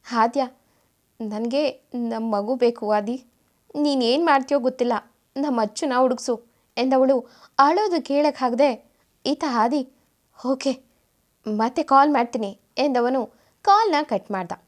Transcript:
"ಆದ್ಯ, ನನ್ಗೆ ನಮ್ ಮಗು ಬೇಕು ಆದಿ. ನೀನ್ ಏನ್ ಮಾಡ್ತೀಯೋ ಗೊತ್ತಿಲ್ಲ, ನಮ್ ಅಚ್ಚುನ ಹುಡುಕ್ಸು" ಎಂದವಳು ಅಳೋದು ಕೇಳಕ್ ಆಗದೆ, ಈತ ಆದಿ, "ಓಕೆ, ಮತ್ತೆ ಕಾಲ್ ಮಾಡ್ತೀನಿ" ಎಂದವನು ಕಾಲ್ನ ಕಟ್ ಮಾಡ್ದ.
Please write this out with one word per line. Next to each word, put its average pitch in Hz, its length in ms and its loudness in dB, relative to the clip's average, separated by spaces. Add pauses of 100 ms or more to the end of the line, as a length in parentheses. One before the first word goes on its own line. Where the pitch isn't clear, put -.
(120)
"ಆದ್ಯ, 247 360 0 (720)
ನನ್ಗೆ 226 500 -2 (240)
ನಮ್ 226 380 -4
ಮಗು 208 220 -2
ಬೇಕು 233 380 0
ಆದಿ. 214 320 -2 (520)
ನೀನ್ 285 260 0
ಏನ್ 262 240 2
ಮಾಡ್ತೀಯೋ 277 340 2
ಗೊತ್ತಿಲ್ಲ, 247 320 -2 (440)
ನಮ್ 269 220 -2
ಅಚ್ಚುನ 226 400 -2
ಹುಡುಕ್ಸು" 254 440 0 (340)
ಎಂದವಳು 262 520 2 (300)
ಅಳೋದು 339 460 2
ಕೇಳಕ್ 285 380 0
ಆಗದೆ, 254 480 -2 (360)
ಈತ 349 240 -2
ಆದಿ, 247 380 0 (580)
"ಓಕೆ, 262 360 -4 (640)
ಮತ್ತೆ 226 360 -2
ಕಾಲ್ 285 280 4
ಮಾಡ್ತೀನಿ" 240 500 -2 (180)
ಎಂದವನು 247 480 0 (360)
ಕಾಲ್ನ 403 400 4
ಕಟ್ 214 280 -6
ಮಾಡ್ದ. 185 220 -8 (160)